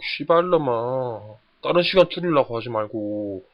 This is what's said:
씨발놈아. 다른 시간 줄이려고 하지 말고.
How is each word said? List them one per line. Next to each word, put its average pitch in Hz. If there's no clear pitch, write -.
씨발놈아. 131
다른 175
시간 175
줄이려고 147
하지 113
말고. 104